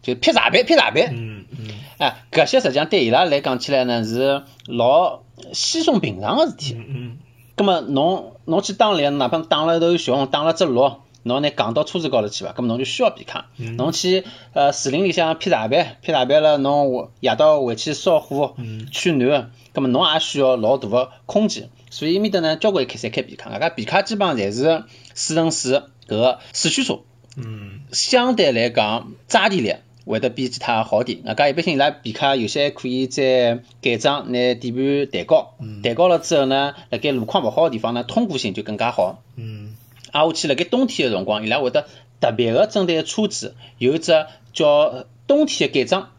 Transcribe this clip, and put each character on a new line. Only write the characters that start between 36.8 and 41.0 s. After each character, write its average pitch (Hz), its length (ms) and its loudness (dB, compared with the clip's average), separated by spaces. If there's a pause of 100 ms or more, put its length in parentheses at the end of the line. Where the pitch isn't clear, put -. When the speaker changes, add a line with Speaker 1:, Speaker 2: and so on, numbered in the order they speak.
Speaker 1:
辣 - 80 -4
盖 143 140 -2
路 123 140 -2
况 147 200 -2
勿 110 60 0
好 160 140 2
的 160 40 0
地 123 80 -6
方 117 160 -4
呢， 120 100 -4
通 226 240 -2
过 147 120 -6
性 104 160 -4
就 107 80 -8
更 107 120 -8
加 113 160 -2
好。 - 300 -2 (140)
Speaker 2:
嗯。 110 400 -14 (360)
Speaker 1:
挨 151 140 2
下 165 80 0
去 160 140 -4
辣 139 80 2
盖 139 80 -2
冬 131 240 0
天 135 240 -2